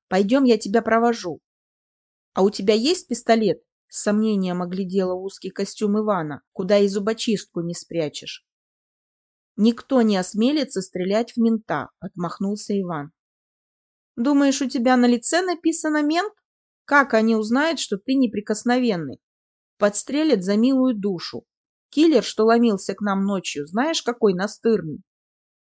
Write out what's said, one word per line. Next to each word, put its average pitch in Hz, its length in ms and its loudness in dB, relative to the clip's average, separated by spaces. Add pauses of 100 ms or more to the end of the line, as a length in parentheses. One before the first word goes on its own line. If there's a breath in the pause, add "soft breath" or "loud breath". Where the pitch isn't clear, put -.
Пойдем, 208 360 2
я 240 140 4
тебя 214 240 0
провожу". 226 580 0 (920)
"А 185 100 2
у 196 60 4
тебя 202 240 0
есть 269 340 0
пистолет?" 226 540 0 (260)
С - 160 -12
сомнением 208 580 0
оглядела 185 520 -2
узкий 190 360 -10
костюм 202 500 -2
Ивана, 175 440 -2 (100)
куда 196 240 2
и 202 100 6
зубочистку 208 720 -4
не 170 120 -6
спрячешь. - 720 -8 (1080)
"Никто 233 440 2
не 214 140 2
осмелится 233 680 -2
стрелять 196 520 -4
в - 40 -6
мента", 220 520 -2 (100)
отмахнулся 196 800 -6
Иван. 160 320 -8 (1040)
"Думаешь, 277 460 0
у 262 80 -4
тебя 254 260 0
на 247 120 4
лице 240 340 0
написано 320 640 -2
"мент"? 339 280 -2 (540)
Как 277 280 2
они 226 220 4
узнают, 247 440 0
что - 180 -6
ты 269 180 -4
неприкосновенный? 214 1040 -2 (580)
Подстрелят 247 640 0
за 196 140 0
милую 254 400 2
душу. 190 480 -6 (460)
Киллер, 294 340 4
что - 220 0
ломился 226 480 2
к - 80 -12
нам 196 240 0
ночью, 180 420 -4
знаешь, 269 360 -2
какой 226 300 0
настырный. 180 680 -2 (680)